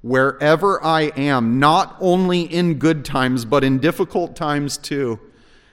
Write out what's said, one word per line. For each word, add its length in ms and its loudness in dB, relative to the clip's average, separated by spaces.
Wherever 800 2
I 320 0
am, 440 0
not 400 2
only 420 2
in 340 0
good 280 0
times, 400 -2
but 200 0
in 160 2
difficult 560 -2
times 420 -4
too, 420 -6